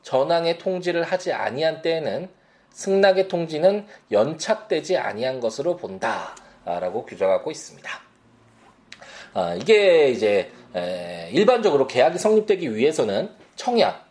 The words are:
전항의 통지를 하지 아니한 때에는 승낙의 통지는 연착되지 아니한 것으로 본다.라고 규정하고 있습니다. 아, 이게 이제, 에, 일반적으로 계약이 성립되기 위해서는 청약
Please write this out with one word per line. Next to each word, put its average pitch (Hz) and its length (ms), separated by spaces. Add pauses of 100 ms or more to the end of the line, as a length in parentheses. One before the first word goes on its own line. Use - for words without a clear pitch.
전항의 165 560
통지를 175 440
하지 180 300
아니한 139 480
때에는 160 480 (400)
승낙의 190 580
통지는 175 600 (240)
연착되지 156 880
아니한 123 420
것으로 139 380
본다.라고 92 1300
규정하고 95 440
있습니다. - 400 (1400)
아, 87 220
이게 170 540
이제, 104 420 (240)
에, 87 580
일반적으로 202 540
계약이 160 320
성립되기 208 560
위해서는 127 560 (240)
청약 208 560